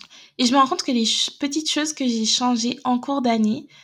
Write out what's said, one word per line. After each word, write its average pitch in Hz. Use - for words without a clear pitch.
Et 254
je 233
me 277
rends 269
compte 349
que 277
les 233
ch-, -
petites 311
choses 302
que 269
j'ai 226
changées 240
en 247
cours 277
d'année 226